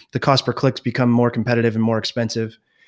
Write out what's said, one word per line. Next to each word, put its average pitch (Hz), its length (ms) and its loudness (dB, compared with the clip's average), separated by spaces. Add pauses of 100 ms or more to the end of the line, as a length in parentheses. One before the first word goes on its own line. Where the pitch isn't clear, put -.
(120)
the 131 60 -2
cost 135 260 2
per 123 80 -2
clicks - 280 0
become 123 280 0
more 120 220 4
competitive 117 460 0
and 113 80 0
more 113 140 0
expensive. 110 600 -6 (300)